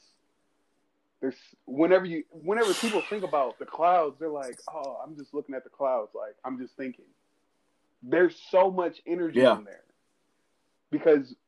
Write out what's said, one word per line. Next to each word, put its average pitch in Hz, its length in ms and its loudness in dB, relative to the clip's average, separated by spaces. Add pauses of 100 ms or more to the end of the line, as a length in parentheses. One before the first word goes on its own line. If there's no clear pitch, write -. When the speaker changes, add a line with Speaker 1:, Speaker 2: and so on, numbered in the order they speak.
(1200)
Speaker 1:
There's, 131 160 -6 (280)
whenever 175 400 4
you, 165 260 -6
whenever 190 440 0
people 214 340 -2
think 202 160 -6
about 143 340 -2
the 139 80 -14
clouds, 160 540 2
they're 160 80 -6
like, 135 320 -8 (120)
"Oh, 139 320 -10
I'm 151 120 -16
just 143 180 -16
looking 139 200 -8
at 127 100 -10
the - 60 -20
clouds. 131 440 -4
Like, 107 300 -12
I'm 131 140 -8
just 127 180 -14
thinking." 131 300 -12 (1000)
There's 165 320 2 (140)
so 190 200 4
much 180 360 -4
energy 170 340 -2
Speaker 2:
Yeah. 113 180 6
Speaker 1:
in 107 60 -18
there, 98 180 -20 (1080)
because 147 420 4 (140)